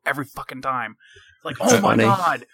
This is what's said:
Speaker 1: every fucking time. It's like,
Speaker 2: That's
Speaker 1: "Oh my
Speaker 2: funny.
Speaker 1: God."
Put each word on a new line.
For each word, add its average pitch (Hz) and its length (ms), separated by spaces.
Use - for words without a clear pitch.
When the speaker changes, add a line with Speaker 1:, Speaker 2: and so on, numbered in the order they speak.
Speaker 1:
every 139 180
fucking - 280
time. 123 340
It's - 80
like, 143 120
Speaker 2:
That's 247 160
Speaker 1:
"Oh 214 80
my 202 80
Speaker 2:
funny. - 140
Speaker 1:
God." 170 500